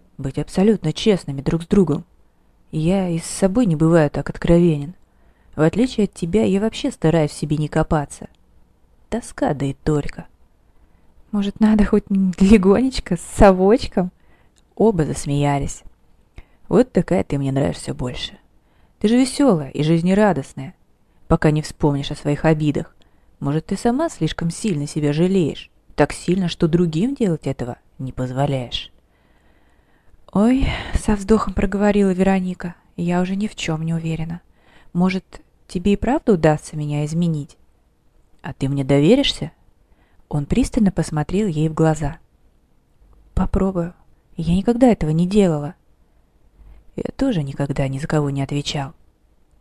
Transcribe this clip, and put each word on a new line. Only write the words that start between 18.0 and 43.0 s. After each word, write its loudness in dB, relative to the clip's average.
Ты 0
же 2
весёлая 2
и -4
жизнерадостная, 0
пока 2
не 0
вспомнишь -2
о -10
своих -2
обидах. 0
Может, -4
ты -6
сама -2
слишком -4
сильно -4
себя -2
жалеешь, 0
так 2
сильно, -2
что 0
другим 0
делать -2
этого -6
не -8
позволяешь». -6
«Ой», 2
со 0
вздохом 0
проговорила 2
Вероника, -2
«я 0
уже -4
ни -2
в -16
чём -6
не -4
уверена. -6
Может, -2
тебе 0
и 2
правда 2
удастся 0
меня -4
изменить?» -4
«А -14
ты -4
мне -2
доверишься?» 2
Он -4
пристально 0
посмотрел -4
ей -2
в -8
глаза. 0